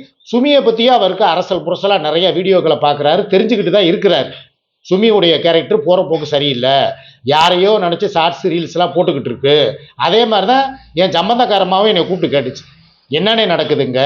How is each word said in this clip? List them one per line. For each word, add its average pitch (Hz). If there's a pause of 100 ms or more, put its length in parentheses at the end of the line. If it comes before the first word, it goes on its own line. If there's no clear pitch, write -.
(240)
சுமியை 277
பத்தியும் 233
அவருக்கு 196
அரசல் 175
புரசலா 190
நிறைய 156
வீடியோக்களை 170
பார்க்கறாரு, 147
தெரிஞ்சுக்கிட்டு 196
தான் 196
இருக்கிறாரு. 175 (560)
சுமியுடைய 190
கேரக்டர் 170
போற 175
போக்கு 160
சரியில்லை, 139 (480)
யாரையோ 175
நினைச்சு 175
ஷார்ட்ஸ் 165
ரீல்ஸ் 160
எல்லாம் 175
போட்டுக்கிட்டு 160
இருக்கு. 135 (400)
அதே 175
மாதிரிதான் 220 (280)
என் 185
சம்பந்தக்காரமாவும் 196
என்னை 175
கூப்பிட்டு 165
கேட்டுச்சு, 127 (480)
"என்னண்ணே 208
நடக்குதுங்க, 143